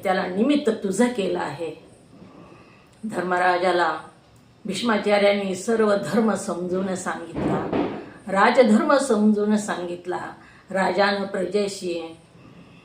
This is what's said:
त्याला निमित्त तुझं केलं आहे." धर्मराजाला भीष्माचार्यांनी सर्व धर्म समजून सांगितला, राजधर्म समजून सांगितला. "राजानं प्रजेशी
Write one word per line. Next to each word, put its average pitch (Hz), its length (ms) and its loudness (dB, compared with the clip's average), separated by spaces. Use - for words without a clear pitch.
त्याला 185 220 0
निमित्त 220 440 2
तुझं 208 360 0
केलं 180 320 -2
आहे." 156 360 -8
धर्मराजाला 180 920 0
भीष्माचार्यांनी 202 920 2
सर्व 214 400 2
धर्म 208 400 0
समजून 185 600 -4
सांगितला, - 920 -4
राजधर्म 240 680 6
समजून 214 600 2
सांगितला. 175 640 -6
"राजानं 190 560 0
प्रजेशी 180 920 -4